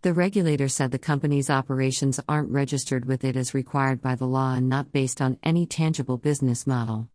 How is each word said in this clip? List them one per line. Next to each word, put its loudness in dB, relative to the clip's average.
The 2
regulator 2
said 0
the -2
company's 0
operations 0
aren't 0
registered -2
with -2
it 0
as -2
required 0
by 0
the -4
law 0
and 0
not -2
based 0
on 0
any 2
tangible -2
business 0
model. -2